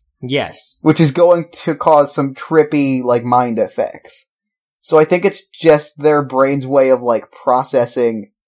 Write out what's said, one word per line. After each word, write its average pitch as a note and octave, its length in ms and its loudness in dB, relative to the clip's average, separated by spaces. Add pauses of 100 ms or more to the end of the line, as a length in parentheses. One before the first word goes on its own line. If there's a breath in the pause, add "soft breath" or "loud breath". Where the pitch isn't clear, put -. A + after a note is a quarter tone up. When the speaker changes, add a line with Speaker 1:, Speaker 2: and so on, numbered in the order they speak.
(220)
Speaker 1:
Yes. - 600 -8
Speaker 2:
Which D#3 180 2
is D#3 120 4
going E3+ 380 2 (140)
to E3 120 -4
cause D3 380 2
some C#3 220 -4
trippy, C#3+ 680 0
like, A#2+ 200 0
mind B2 340 0
effects. - 680 -8 (640)
So D#3+ 80 2
I D#3 80 4
think F3 180 0
it's - 240 -4
just D3 540 0
their D3 220 2
brain's C3+ 420 -2
way C3+ 240 2
of, B2 140 2
like, A#2 280 -4
processing B2 1000 -2 (160)